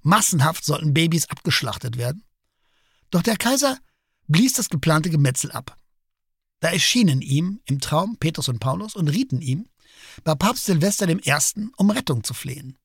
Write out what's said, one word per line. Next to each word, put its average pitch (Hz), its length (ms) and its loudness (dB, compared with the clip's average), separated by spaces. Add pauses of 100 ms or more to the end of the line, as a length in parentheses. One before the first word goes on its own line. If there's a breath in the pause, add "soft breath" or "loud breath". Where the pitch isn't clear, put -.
Massenhaft 165 640 2
sollten 147 280 0
Babys 165 360 2
abgeschlachtet 120 680 -4
werden. 131 260 -6 (880)
Doch 170 100 2
der 220 160 0
Kaiser 254 400 2 (500)
blies 202 260 4
das - 160 -2
geplante 160 400 0
Gemetzel 143 420 0
ab. - 260 -12 (840)
Da 160 100 0
erschienen 170 520 4
ihm 170 440 -2
im 139 140 -2
Traum 190 380 -2
Petrus 156 320 -2
und 117 100 -4
Paulus 180 360 -4
und 170 120 0
rieten 160 340 0
ihm, 151 260 -4 (560 loud breath)
bei 156 120 0
Papst 202 300 0
Silvester 190 400 2
dem 233 140 2
Ersten - 580 -2
um 196 120 4
Rettung 165 340 -2
zu - 100 -8
flehen. 131 520 -12